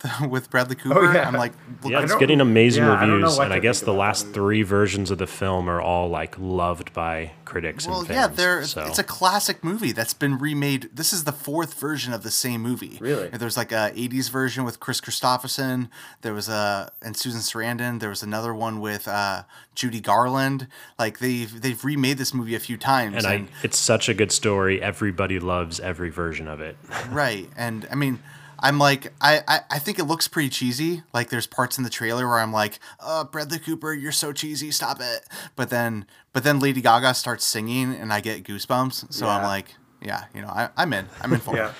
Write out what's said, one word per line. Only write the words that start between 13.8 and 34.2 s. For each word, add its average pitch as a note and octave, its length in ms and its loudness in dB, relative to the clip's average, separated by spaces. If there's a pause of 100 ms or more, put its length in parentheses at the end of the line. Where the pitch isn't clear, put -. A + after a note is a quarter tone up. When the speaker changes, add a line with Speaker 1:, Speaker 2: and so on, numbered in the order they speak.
Speaker 1:
eighties B2+ 360 -4
version C3 340 -2
with A#2 160 -6
Chris - 220 -4
Christopherson. B2+ 880 -2 (320)
There A2+ 100 -4
was G#2 160 -6
a, G#2 420 -2 (120)
and G#2+ 120 -10
Susan A#2 280 -6
Sarandon. A#2 580 -4
There A2 80 -4
was G2+ 140 -6
another A2 320 -4
one A2 260 -4
with, G#2 260 -6
uh, G2 360 -2 (320)
Judy A#2 260 -4
Garland. C3 640 2 (320)
Like, A2 200 -2
they've, A#2+ 420 -4
they've B2 240 -4
remade C#3 320 2
this B2+ 160 -4
movie A#2 220 -4
a A2 60 -2
few A#2 180 -6
times, A#2+ 380 2
Speaker 3:
And A2 100 0
I, G2 80 2
Speaker 1:
and G2+ 140 -4 (140)
Speaker 3:
it's - 160 -2
such A2+ 300 2
a A2 60 2
good G2+ 180 2
story. F#2+ 480 2
Everybody F#2+ 600 -2
loves F2 380 -2
every F2+ 300 -6
version D#2+ 400 -6
of D2+ 140 -12
it. D#2 200 -12
<laughs> - 40 -20 (240)
Speaker 1:
Right. B2 460 -2
And, A2+ 340 -6
I - 40 -6
mean, C3+ 240 0 (400)
I'm C#3+ 200 4
like, C#3 420 4
I, D3 260 6
I, D#3 140 4 (120)
I D3+ 60 -2
think F#3 200 -4
it E3+ 60 -2
looks D#3+ 240 0
pretty D3 200 0
cheesy. D3 540 -2 (100)
Like, A#2+ 160 0
there's A#2 180 -2
parts - 320 -2
in C3 60 -4
the A2 60 -4
trailer A#2+ 360 0
where A#2+ 120 2
I'm A2 160 0
like, G#2+ 240 0 (200)
"Uh, D#3 260 -2
Bradley D3+ 340 -8
Cooper, D#3 340 -4
you're D3 200 -6
so D3 200 -2